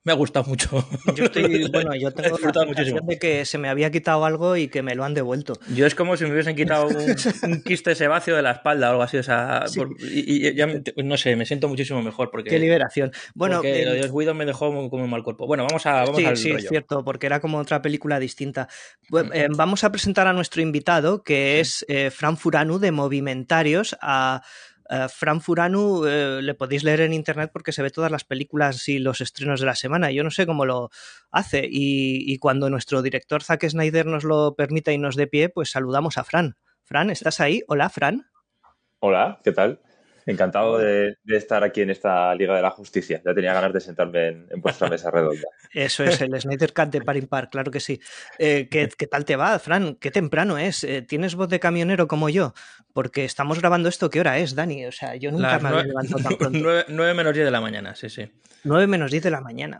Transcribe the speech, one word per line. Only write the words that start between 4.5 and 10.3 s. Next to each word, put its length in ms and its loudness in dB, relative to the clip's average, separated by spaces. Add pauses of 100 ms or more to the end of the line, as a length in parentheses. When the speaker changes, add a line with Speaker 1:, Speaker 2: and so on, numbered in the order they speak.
Speaker 2:
y 100 0
que 160 -4
me 140 -4
lo 80 -4
han 100 -4
devuelto. 380 -2 (240)
Speaker 1:
Yo 100 6
es 80 4
como 220 0
si 80 -2
me 80 0
hubiesen 240 0
quitado 320 2
un, 80 0
Speaker 2:
<laughs> 560 0
Speaker 1:
un 100 -2
quiste 320 0
sebáceo 400 2
de 80 2
la 80 4
espalda 380 2
o 20 4
algo 140 4
así, 120 -4
o 60 0
sea, 460 0
Speaker 2:
Sí. 100 -4
Speaker 1:
por, 120 -4 (120)
y, 460 0